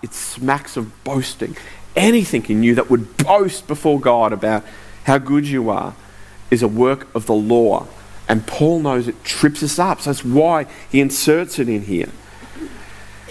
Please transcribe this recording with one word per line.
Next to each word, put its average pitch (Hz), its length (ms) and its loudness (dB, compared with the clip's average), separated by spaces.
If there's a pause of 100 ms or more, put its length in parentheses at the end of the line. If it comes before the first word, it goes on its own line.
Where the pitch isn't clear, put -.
it - 120 -12
smacks 135 640 -4
of 110 280 -10
boasting. 127 520 -6 (380)
Anything 190 540 2
in 107 140 2
you 117 140 6
that 107 140 0
would 120 260 2
boast 185 500 2
before 147 340 0
God 123 320 4
about 107 320 -2 (400)
how 139 140 4
good 139 280 0
you 131 240 -2
are 92 240 -4 (560)
is 120 120 4
a 117 60 2
work 123 460 2
of 113 120 -6
the 113 80 2
law. 107 520 2 (420)
And 110 180 0
Paul 160 340 0
knows 127 280 -2
it - 160 -10
trips - 380 0
us 147 160 -4
up. 180 220 0
So 143 100 -4
that's - 140 -4
why 151 420 2 (240)
he 135 100 4
inserts 156 580 0
it 123 100 -2
in 107 140 -2
here. 95 260 -4 (1200)